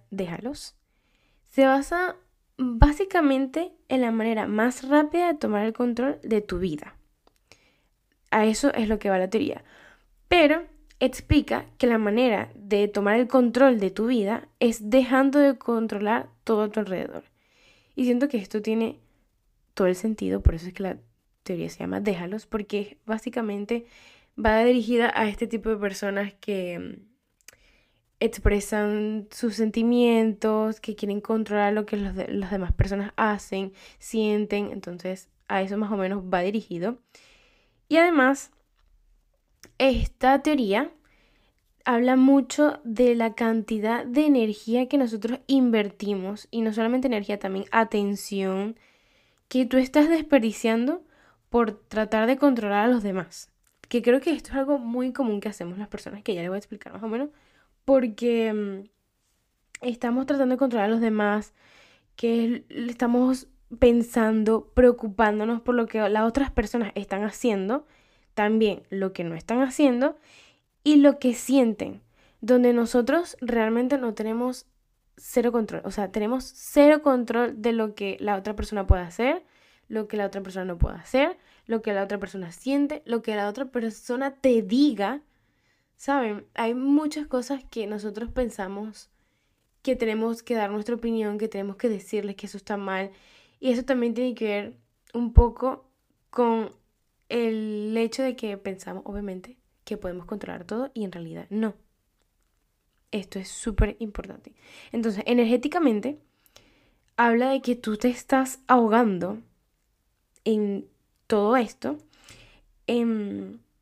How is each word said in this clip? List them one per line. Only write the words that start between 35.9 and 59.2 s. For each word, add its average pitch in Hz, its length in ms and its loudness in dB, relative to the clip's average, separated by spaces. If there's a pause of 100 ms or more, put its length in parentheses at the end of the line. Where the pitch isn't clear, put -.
o 208 40 -2
menos 190 260 -2
va 185 180 -2
dirigido. 202 580 -4 (880)
Y 302 100 2
además, 285 540 4 (1300)
esta 262 640 2
teoría 262 480 0 (960)
habla 247 320 2
mucho 277 680 4
de 240 300 2
la 226 200 -2
cantidad 226 720 -2
de 269 220 2
energía 240 600 2
que 285 100 2
nosotros 226 480 -2
invertimos, 208 1040 0
y 226 120 -2
no 220 100 0
solamente 233 340 0
energía, 208 320 -2
también 190 320 -6
atención, 202 1080 -2 (720)
que 254 180 0
tú 254 100 0
estás 294 320 4
desperdiciando 262 960 2 (460)
por 233 220 2
tratar 214 540 -2
de 269 120 2
controlar 220 480 2
a - 20 4
los 247 140 2
demás. 185 500 -6 (360)
Que 233 140 -2
creo 247 180 4
que 330 120 -2
esto - 180 -6
es 262 60 -6
algo 277 220 0
muy 247 340 -4
común 214 280 -2
que 214 80 -6
hacemos 180 300 -10
las 208 100 -10
personas, 202 360 -14
que 208 100 -4
ya 170 60 -6
les 175 100 -8
voy 190 60 -6
a - 20 -6
explicar - 340 -16
más 190 120 -16
o 220 40 -8
menos, 262 220 -6 (560)
porque, 233 640 2
mm, 202 360 -6 (1000)